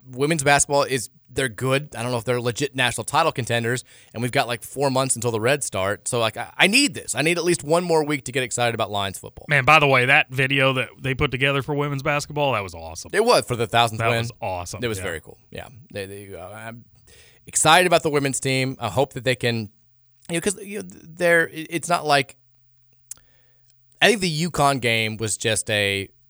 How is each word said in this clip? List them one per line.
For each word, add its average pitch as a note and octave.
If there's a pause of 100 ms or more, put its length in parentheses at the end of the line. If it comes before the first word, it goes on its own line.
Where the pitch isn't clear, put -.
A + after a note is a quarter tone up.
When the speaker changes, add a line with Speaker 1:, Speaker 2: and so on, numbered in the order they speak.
(120)
Speaker 1:
women's C#3+
basketball C#3+
is, A#2 (200)
they're C3
good. C3
I A2+
don't B2
know B2
if A2+
they're B2
legit B2
national B2
title D#3
contenders, A#2 (280)
and A2+
we've A#2+
got, C3
like, A#2+
four C#3
months C3
until A#2
the A2+
Reds C3+
start. G2
So, A#2+
like, A2+
I, A#2
I D#3+
need G#3+
this. A2
I B2+
need E3+
at E3
least F3
one E3
more D#3+
week D3
to A#2+
get C3
excited A#2
about G#2+
Lions G2
football. -
Speaker 2:
Man, C#3+
by D3+
the D3
way, B2+
that C#3+
video C3+
that B2 (120)
they C3
put C#3
together C#3
for D3+
women's C#3+
basketball, D3
that G#2
was F2+
awesome. D#2+
Speaker 1:
It G3+
was, G#3+
for B2
the A2+
thousandth A#2
Speaker 2:
That A2+
Speaker 1:
win. A#2
Speaker 2:
was A#2 (100)
awesome. F#2
Speaker 1:
It B2
was G#2+
Speaker 2:
Yeah. F#2
Speaker 1:
very E2
cool. - (140)
Yeah. - (240)
They, G2
they, G2
uh, F2
I'm A2 (640)
excited F3
about E3+
the D#3+
women's C#3+
team. C3
I A#2
hope C3
that B2+
they B2+
can, A#2 (600)
you E3+
know, E3
'cause, G3+
you G3+
know, F#3+
they're, E3+
it, D#3
it's E3
not E3+
like, C#3+ (1700)
I F3+
think A3+
the F3
uconn C#3
game A2+
was G#2
just A2
a, G2 (200)